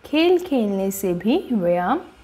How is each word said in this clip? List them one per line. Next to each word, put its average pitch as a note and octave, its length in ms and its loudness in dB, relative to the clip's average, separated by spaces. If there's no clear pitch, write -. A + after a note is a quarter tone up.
खेल E4+ 340 2
खेलने G3+ 520 0
से F#3+ 240 -4
भी G#3+ 220 0
व्यायाम F3+ 480 0